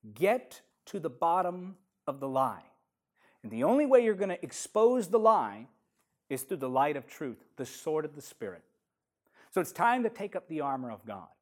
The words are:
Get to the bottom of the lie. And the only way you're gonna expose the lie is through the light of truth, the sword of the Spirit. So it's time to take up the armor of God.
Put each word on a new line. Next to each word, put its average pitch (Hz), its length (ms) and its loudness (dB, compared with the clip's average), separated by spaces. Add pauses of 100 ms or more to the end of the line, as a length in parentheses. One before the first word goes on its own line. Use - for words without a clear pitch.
(140)
Get 208 480 0 (240)
to 202 120 -8
the 160 120 -6
bottom 180 640 -2 (300)
of 139 120 -6
the 135 100 -6
lie. 131 360 0 (800)
And 104 100 -10
the 117 120 0
only 262 200 4
way 254 180 8
you're 220 120 2
gonna 190 280 -4
expose 220 680 2
the 220 100 4
lie 131 500 4 (640)
is 131 120 -4
through 185 140 -6
the 131 120 -4
light 139 280 2
of 127 100 -10
truth, 123 380 -10 (120)
the 123 100 -6
sword 156 400 -4
of 147 80 -10
the 147 80 -16
Spirit. 92 420 -12 (880)
So 190 80 2
it's - 120 -4
time 240 320 2
to 214 60 0
take 202 240 -10
up - 140 -8
the 156 140 -4
armor 127 280 -4
of 101 140 -12
God. 101 240 -12 (140)